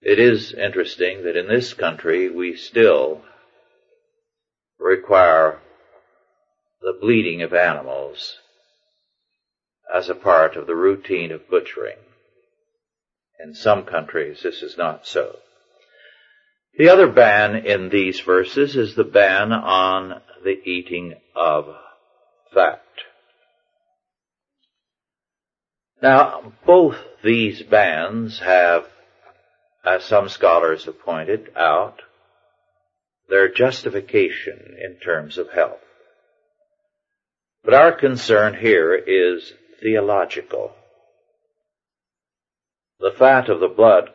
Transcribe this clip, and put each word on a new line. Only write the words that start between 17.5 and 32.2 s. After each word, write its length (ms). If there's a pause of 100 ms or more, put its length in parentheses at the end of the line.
in 220
these 320
verses 560
is 180
the 80
ban 480
on 720 (220)
the 200
eating 500 (200)
of 320 (880)
fat. 300 (3250)
Now, 520 (120)
both 320 (280)
these 380
bans 760
have, 480 (1000)
as 200
some 240
scholars 560
have 160
pointed 560
out, 460 (1300)